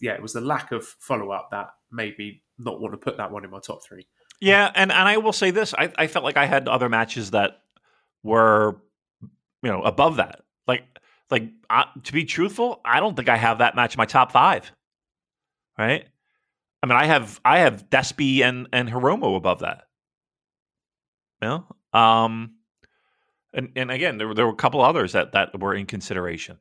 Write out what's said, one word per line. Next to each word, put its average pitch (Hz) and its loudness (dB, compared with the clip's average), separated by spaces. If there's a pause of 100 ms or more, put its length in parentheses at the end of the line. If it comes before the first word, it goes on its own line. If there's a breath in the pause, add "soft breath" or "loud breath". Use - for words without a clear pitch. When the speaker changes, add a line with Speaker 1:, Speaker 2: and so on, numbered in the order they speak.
Speaker 1:
yeah, 117 -6
it - -10
was 107 -14
the 117 -8
lack 135 -6
of 113 -8
follow-up 101 -8
that 101 -10 (220)
made 110 -10
me 104 -14 (160)
not 117 -10
want 101 -8
to 101 -14
put - -8
that 101 -8
one 101 -14
in 92 -20
my 95 -18
top - -14
three. 92 -20 (340 soft breath)
Speaker 2:
Yeah, 196 4
and, 190 2
and 185 4
I 208 2
will 220 0
say 190 0
this. 208 -2
I, 165 -2
I 156 0
felt 156 -4
like 139 -2
I 143 4
had 135 0
other 123 0
matches 113 -2
that 101 -2 (640)
were, 107 4 (840)
you 123 -4
know, 95 -4
above 147 2
that. - -4 (240)
Like, 127 -2 (460)
like, 113 -6 (200)
uh, 127 2 (180)
to - -14
be 156 -2
truthful, 202 -4
I 123 2
don't 190 -2
think 127 0
I 117 4
have 113 0
that 120 2
match 120 0
in - -4
my 110 4
top 131 2
five. 139 2 (1080)
Right? 113 -2 (760)
I - -2
mean, 123 4
I 143 4
have, 131 0
I 151 6
have 120 2
Despy 131 0
and, 123 0
and 123 -2
Hiromu 120 0
above 92 -2
that. - -10 (1600)
You 107 -6
know? - -4
Um, 113 2 (960)
and, 131 -8
and 127 -6
again, 131 -4
there 107 -4
were, 110 -8
there 117 2
were 113 0
a 104 -12
couple 139 2
others 127 2
that, 92 -2
that 98 -2
were 98 -2
in 98 -6
consideration. 90 -10